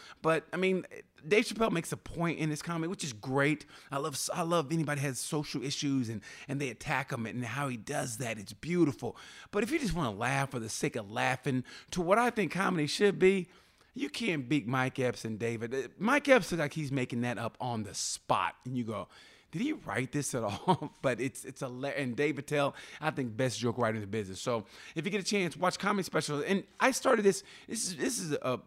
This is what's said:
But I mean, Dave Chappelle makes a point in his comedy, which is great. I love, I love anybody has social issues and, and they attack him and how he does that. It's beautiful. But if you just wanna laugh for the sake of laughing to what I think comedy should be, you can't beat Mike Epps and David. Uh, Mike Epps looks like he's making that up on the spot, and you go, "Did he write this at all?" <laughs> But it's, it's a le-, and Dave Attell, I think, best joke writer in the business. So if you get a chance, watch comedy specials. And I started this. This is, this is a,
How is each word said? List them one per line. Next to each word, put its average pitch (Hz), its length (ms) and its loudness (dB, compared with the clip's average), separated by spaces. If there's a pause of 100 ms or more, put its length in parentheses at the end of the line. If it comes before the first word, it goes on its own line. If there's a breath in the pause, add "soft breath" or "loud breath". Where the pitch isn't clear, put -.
(220 loud breath)
But 160 300 2
I 165 60 -4
mean, 185 280 2 (400)
Dave 214 200 6
Chappelle 214 260 2
makes 165 180 -2
a 143 60 -6
point 165 420 -2
in 156 120 0
his 147 120 -4
comedy, 165 240 -2
which 196 160 -4
is 143 100 -6
great. 139 540 0 (240 loud breath)
I 139 60 -2
love, 143 200 -2 (160)
I 170 100 -2
love 165 280 2
anybody 151 300 0
has 139 180 -2
social - 460 -2
issues 139 440 0
and, 110 120 -6 (260 loud breath)
and 139 140 -4
they 139 80 -2
attack 131 420 -2
him 113 160 -4
and 120 180 -4
how 131 220 -4
he 123 120 -4
does 139 400 -4
that. 113 200 -4
It's 101 140 -12
beautiful. 143 640 2 (340 loud breath)
But 208 140 2
if 214 80 -4
you 320 80 2
just 202 120 0
wanna 151 200 0
laugh 131 400 0
for 127 80 -4
the 110 80 -6
sake - 260 -2
of 104 160 -6
laughing 127 540 0 (260 loud breath)
to 180 100 -2
what 180 160 6
I 240 140 4
think 196 220 0
comedy 175 340 2
should 196 320 2
be, 185 300 6 (440 soft breath)
you - 160 -4
can't 156 400 -2
beat 131 200 2
Mike 131 320 0
Epps 120 240 0
and 110 120 -4
David. 117 380 -4
Uh, 127 140 0 (100)
Mike 277 300 4
Epps 247 240 6
looks 165 80 -2
like 147 140 -2
he's 147 180 -4
making 123 300 0
that 123 160 -2
up 113 220 -4
on 117 220 -2
the 95 120 -8
spot, - 600 0 (100)
and 127 120 -4
you 123 60 0
go, 104 240 -4 (460 loud breath)
"Did 180 100 -4
he 302 100 0
write 123 380 -2
this 143 240 -2
at 117 80 0
all?" - 540 0
<laughs> - 40 -20
But 123 200 0
it's, - 240 -4
it's - 180 -10
a 131 60 -4
le-, 127 220 -6
and 127 260 -2
Dave 151 220 2
Attell, 139 360 0 (260 loud breath)
I 151 120 0
think, 120 240 -4
best 117 240 0
joke 117 180 0
writer 113 160 4
in 110 60 -2
the 98 80 -8
business. 98 320 -4
So 117 240 -2 (320 loud breath)
if 156 80 -4
you 175 80 -2
get 202 80 0
a 180 40 -6
chance, 185 320 0
watch 175 220 0
comedy 202 240 0
specials. 147 400 0
And 196 220 2 (160)
I 254 100 6
started 247 320 4
this. 196 220 4 (240 loud breath)
This 226 180 -4
is, 180 100 -6
this 202 220 0
is 165 140 -2
a, 127 340 0